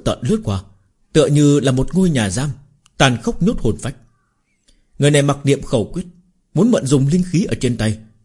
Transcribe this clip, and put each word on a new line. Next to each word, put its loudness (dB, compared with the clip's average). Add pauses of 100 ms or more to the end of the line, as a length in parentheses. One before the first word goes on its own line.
tợn -2
lướt -2
qua, -4 (500)
tựa 6
như 4
là 0
một -2
ngôi 2
nhà 0
giam, -4 (480)
tàn 2
khốc -4
nhốt 0
hồn -2
phách. -10 (1040)
Người 2
này 4
mặc 0
niệm 2
khẩu -4
quyết, -8 (480)
muốn 2
mượn 0
dùng 2
linh 2
khí 0
ở -4
trên -2
tay -2 (260)